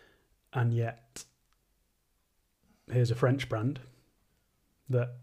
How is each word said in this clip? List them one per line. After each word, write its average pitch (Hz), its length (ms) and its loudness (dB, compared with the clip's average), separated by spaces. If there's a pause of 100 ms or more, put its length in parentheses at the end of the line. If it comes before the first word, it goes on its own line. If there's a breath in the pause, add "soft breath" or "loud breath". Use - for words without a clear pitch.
(520 soft breath)
And 117 200 2
yet, - 520 -4 (1700)
here's 120 200 4
a 117 40 0
French 131 340 2
brand 117 320 -2 (1080)
that 123 340 -2